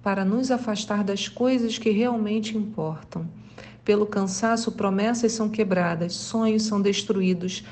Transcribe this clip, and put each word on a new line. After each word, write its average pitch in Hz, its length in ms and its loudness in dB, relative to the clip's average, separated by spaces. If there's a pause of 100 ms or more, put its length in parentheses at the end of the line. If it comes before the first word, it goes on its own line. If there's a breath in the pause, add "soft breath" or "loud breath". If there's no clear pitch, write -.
para 196 220 0
nos 254 260 2
afastar 208 540 -2
das 196 240 -4
coisas 240 480 0
que 220 140 2
realmente 220 640 0
importam. 165 720 -6 (560 loud breath)
Pelo 208 200 4
cansaço, 208 680 0
promessas 214 580 2
são 220 160 0
quebradas, 180 640 0
sonhos 220 500 0
são 208 180 0
destruídos, 185 880 0